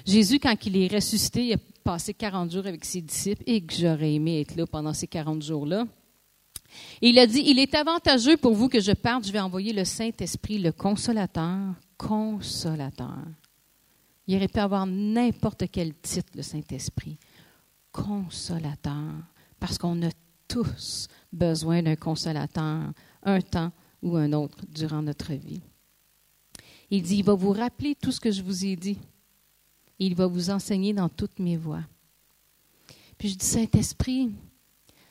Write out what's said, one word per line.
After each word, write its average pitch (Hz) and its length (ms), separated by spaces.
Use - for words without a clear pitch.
Jésus, 214 340
quand 233 160
il 196 100
est 185 180
ressuscité, 214 520
il 233 80
a 190 40
passé 185 300
quarante 185 380
jours 190 140
avec 175 180
ses - 180
disciples 196 440
et 226 160
que 160 120
j'aurais 160 420
aimé 156 260
être - 140
là 127 100
pendant 151 280
ces 156 140
quarante 156 360
jours-là. 156 420
Et 233 60
il 240 100
a 247 80
dit, « 233 180
Il 262 140
est 269 160
avantageux 302 600
pour 240 200
vous 226 120
que 254 120
je 196 140
parte, 240 340
je 196 40
vais 208 80
envoyer 190 340
le 196 120
Saint-Esprit, 214 720
le 170 140
Consolateur, 196 1040
Consolateur. » 180 1200
Il 190 100
aurait 196 100
pu 226 120
avoir 196 280
n'importe 214 840
quel 165 220
titre, - 400
le - 80
Saint-Esprit. 147 760
Consolateur, 156 1200
parce - 180
qu'on 170 240
a 165 80
tous - 600
besoin 165 520
d'un 156 120
consolateur, 156 960
un 196 200
temps 175 300
ou 170 140
un 147 180
autre 147 240
durant 151 360
notre 147 300
vie. 139 280
Il 196 140
dit, « 180 140
Il 196 60
va 202 120
vous 190 160
rappeler 247 420
tout - 180
ce - 80
que 226 120
je 196 100
vous 185 240
ai 196 100
dit. 190 220
Et 190 80
il 180 80
va 185 100
vous 180 240
enseigner 196 440
dans 185 160
toutes - 280
mes 175 180
voies. » 160 280
Puis 208 100
je 190 60
dis, « 190 100
Saint-Esprit, 226 840